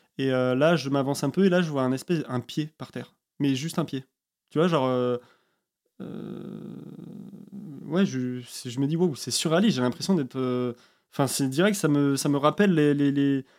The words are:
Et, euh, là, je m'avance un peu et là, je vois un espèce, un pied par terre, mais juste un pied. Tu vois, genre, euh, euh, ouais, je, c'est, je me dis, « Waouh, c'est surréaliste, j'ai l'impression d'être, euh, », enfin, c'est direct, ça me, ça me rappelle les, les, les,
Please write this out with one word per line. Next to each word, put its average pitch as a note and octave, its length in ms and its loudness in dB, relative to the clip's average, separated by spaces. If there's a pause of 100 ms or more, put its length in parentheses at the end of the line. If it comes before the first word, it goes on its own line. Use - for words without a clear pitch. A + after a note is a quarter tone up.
(180)
Et, C3+ 120 0
euh, B2+ 240 2
là, D#3 220 4
je C3+ 140 -2
m'avance C#3 340 0
un C#3 60 2
peu F#3+ 160 4
et - 20 8
là, F3+ 140 2
je D#3+ 80 -4
vois C3+ 140 -2
un B2+ 80 0
espèce, D3+ 360 -2
un B2 120 -4
pied D3+ 360 -6
par - 160 -16
terre, B2+ 220 -12 (240)
mais C#3 160 2
juste D3 240 -6
un D#3 80 0
pied. C3+ 180 -8 (460)
Tu - 80 -4
vois, F3 100 4
genre, D3+ 180 2
euh, B2 300 0 (840)
euh, - 580 -12 (1300)
ouais, F3+ 180 2
je, B2 420 -4
c'est, - 220 -14
je A#2 120 -10
me C#3 60 0
dis, « D#3 120 -2
Waouh, E3+ 160 2
c'est - 160 -10
surréaliste, E3 460 2
j'ai B2+ 60 0
l'impression B2 320 0
d'être, C3+ 220 -2
euh, », B2 360 -2 (400)
enfin, C#3 160 0
c'est C3+ 200 0
direct, F#3 280 2
ça - 120 0
me, C#3+ 280 4
ça D3 120 -2
me C#3+ 80 2
rappelle D3+ 380 4
les, D3 180 4
les, C#3+ 200 2
les, C#3 320 0 (140)